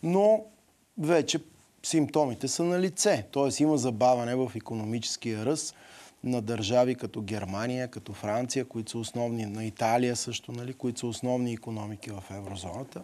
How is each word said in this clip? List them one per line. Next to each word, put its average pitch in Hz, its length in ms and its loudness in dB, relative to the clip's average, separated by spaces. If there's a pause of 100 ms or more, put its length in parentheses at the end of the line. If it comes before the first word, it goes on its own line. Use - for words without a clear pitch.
но 208 400 6 (540)
вече 160 420 4 (440)
симптомите 143 640 2
са 170 160 0
на 175 160 2
лице. 180 540 2
Т.е. 139 300 2
има 156 140 6
забавяне 123 580 4
в 127 200 0
икономическия 110 920 -4
ръст 151 300 -2 (480)
на 123 180 0
държави 117 540 4
като 110 260 -8
Германия, 107 680 -4
като 110 260 -12
Франция, 120 520 -2
които 113 260 -8
са 117 60 -6
основни, 117 480 -2
на 107 200 -6
Италия 120 500 2
също, - 360 -8
нали, 120 220 -8
които 120 260 -4
са 120 80 -4
основни 123 460 -2
икономики 107 580 -8
в 95 200 -12
еврозоната. 98 720 -10